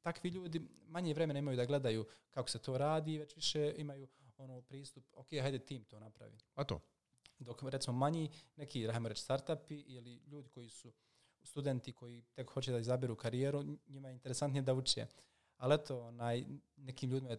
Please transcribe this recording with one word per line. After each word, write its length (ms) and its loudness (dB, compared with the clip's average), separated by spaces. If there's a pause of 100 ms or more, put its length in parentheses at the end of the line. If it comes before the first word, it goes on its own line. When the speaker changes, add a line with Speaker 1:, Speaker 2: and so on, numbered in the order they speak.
Speaker 1:
takvi 280 -2
ljudi 300 -4 (260)
manje 280 0
vremena 240 2
imaju 180 0
da 80 4
gledaju 420 2 (240)
kako 200 -2
se 80 -2
to 200 -2
radi, 400 2
već 180 -10
više 400 2
imaju, 320 -8 (280)
ono, 260 -12
pristup: 500 -14
„Ok, 140 -18 (160)
hajde, 160 2
tim 260 -8
to 160 -20
napravi.” 380 -18 (160)
Speaker 2:
A 100 0
to. 160 0 (580)
Speaker 1:
Dok, 240 -8
recimo, 340 0
manji, 340 4 (260)
neki, 300 -2
hajmo 220 0
reći, 140 -4
startupi 580 0
ili 460 -16
ljudi 220 -14
koji 200 -16
su 240 -18 (500)
studenti 500 0
koji 300 -14
tek 280 -10
hoće 220 0
da 60 4
izaberu 380 4
karijeru, 480 2 (240)
njima 200 -12
je 60 -10
interesantnije 480 2
da 120 6
uče. 320 2 (500)
Ali 180 6
eto, 260 0
onaj, 440 0 (320)
nekim 340 -2
ljudima 200 2
je 80 -2